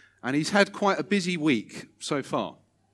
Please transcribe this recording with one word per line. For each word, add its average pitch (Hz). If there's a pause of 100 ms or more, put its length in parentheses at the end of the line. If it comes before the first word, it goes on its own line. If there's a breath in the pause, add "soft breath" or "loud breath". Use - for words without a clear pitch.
(240 loud breath)
and 127
he's 151
had 196
quite 196
a 160
busy 180
week 147 (140)
so 143
far. 113 (360)